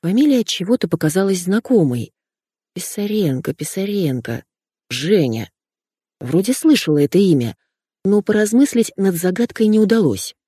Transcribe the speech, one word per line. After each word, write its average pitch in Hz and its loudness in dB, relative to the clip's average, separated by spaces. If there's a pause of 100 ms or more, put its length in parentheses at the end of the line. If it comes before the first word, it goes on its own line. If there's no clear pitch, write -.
Фамилия 247 2
от 208 -4
чего-то 202 -2
показалась 180 0
знакомой. 180 0 (600)
Писаренко, 185 -4
Писаренко. 156 -4 (460)
Женя. 127 -2 (680)
Вроде 185 -2
слышала 226 2
это 147 2
имя, 156 2 (480)
но, 202 2
поразмыслить 214 0
над 190 0
загадкой 185 -2
не 214 4
удалось. 196 0 (120)